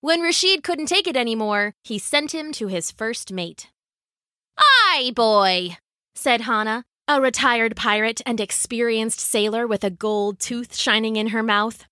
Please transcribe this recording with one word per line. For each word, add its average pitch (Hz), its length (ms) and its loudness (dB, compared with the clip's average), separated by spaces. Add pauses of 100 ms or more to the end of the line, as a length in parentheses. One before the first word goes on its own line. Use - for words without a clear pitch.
When 330 200 2
Rashid 339 420 2
couldn't 311 220 -2
take 359 200 0
it 339 100 -2
anymore, 214 580 0 (100)
he 214 140 -8
sent 294 340 -2
him 311 200 -8
to 226 160 -6
his 190 220 -4
first - 420 -8
mate. 175 360 -10 (880)
Aye, 392 560 4
boy, 190 640 2 (380)
said 240 280 0
Hana, 220 420 -2 (220)
a 285 140 2
retired 240 560 2
pirate 220 480 0
and 233 160 -4
experienced 226 800 -2
sailor 214 460 0
with 220 180 0
a 202 60 0
gold 208 480 -2
tooth 240 360 -8
shining 220 420 0
in 214 120 0
her 220 140 -2
mouth. 220 500 0